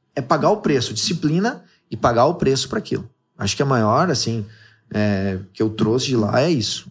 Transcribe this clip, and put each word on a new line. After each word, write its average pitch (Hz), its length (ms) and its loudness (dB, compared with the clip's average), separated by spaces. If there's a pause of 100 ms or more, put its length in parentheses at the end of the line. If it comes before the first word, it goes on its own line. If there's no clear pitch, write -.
(160)
é 143 40 -4
pagar 147 300 2
o 208 80 2
preço, 151 340 0
disciplina 170 720 -2 (260)
e - 60 -8
pagar 120 300 4
o 170 80 2
preço 135 340 0
pra 226 100 -4
aquilo. - 300 -6 (300)
Acho - 180 -4
que - 60 0
a 139 40 0
maior, 131 440 4
assim, 113 340 -2 (480)
é, 98 460 0 (140)
que - 100 -4
eu 110 80 0
trouxe 107 360 0
de 131 100 -2
lá 110 240 0
é 156 100 2
isso. 120 400 -4